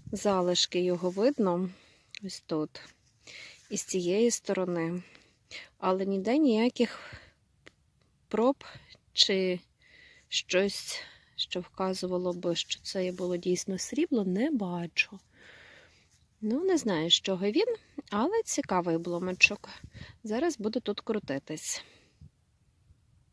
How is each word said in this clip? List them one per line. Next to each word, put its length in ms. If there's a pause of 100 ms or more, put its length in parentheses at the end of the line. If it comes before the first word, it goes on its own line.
(120)
Залишки 680
його 300
видно 600 (540)
ось 220
тут. 340 (920)
І 60
з 80
цієї 460
сторони. 720 (760)
Але 280
ніде 320
ніяких 600 (1300)
проб 360 (480)
чи 480 (680)
щось, 720 (360)
що 240
вказувало 720
би, 240
що 260
це 300
було 240
дійсно 420
срібло, 460
не 260
бачу. 680 (1200)
Ну, 240
не 140
знаю, 320
з 40
чого 320
він, 300 (340)
але 340
цікавий 520
обломочок. 720 (560)
Зараз 340
буду 220
тут 200
крутитись. 840 (1500)